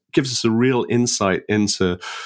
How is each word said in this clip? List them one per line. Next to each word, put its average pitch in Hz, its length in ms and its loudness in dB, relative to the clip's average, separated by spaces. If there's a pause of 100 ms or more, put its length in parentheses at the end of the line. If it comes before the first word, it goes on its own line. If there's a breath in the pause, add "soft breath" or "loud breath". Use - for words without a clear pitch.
(140)
gives 135 200 0
us - 120 -4
a 117 60 4
real 120 380 2
insight 120 600 0
into, 98 520 0 (260 loud breath)